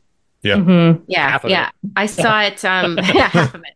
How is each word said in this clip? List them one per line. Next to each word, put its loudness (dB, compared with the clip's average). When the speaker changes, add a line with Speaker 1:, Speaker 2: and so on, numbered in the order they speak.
Speaker 1:
Yeah. 2
Speaker 2:
Mm-hmm. 4
Speaker 3:
Yeah, -2
Speaker 4:
Half -4
of -4
Speaker 3:
yeah. -2
Speaker 4:
it. -14
Speaker 3:
I 0
saw 0
it, -6
um, -2
<laughs> -4
Speaker 4:
<laughs> -
Speaker 3:
yeah, 2
half 0
of -18
it. -20